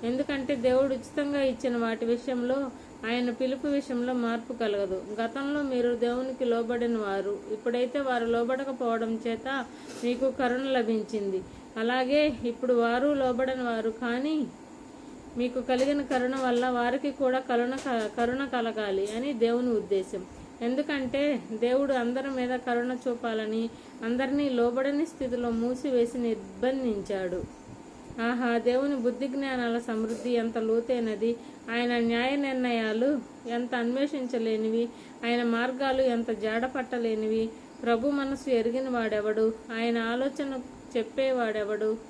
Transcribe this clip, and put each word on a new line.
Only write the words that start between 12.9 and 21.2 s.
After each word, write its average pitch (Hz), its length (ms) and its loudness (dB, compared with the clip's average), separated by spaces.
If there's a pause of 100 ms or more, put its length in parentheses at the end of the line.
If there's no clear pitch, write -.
లోబడని 262 500 2
వారు, 226 280 0
కానీ 254 560 0 (920)
మీకు 247 240 0
కలిగిన 269 420 2
కరుణ 254 340 0
వల్ల 254 320 2
వారికి 247 420 0
కూడా 262 280 2
కరుణ 254 380 0
క-, 233 400 0
కరుణ 247 280 2
కలగాలి 214 720 0
అని 269 160 -2
దేవుని 233 380 2
ఉద్దేశం. 190 540 0 (380)
ఎందుకంటే 269 800 0 (100)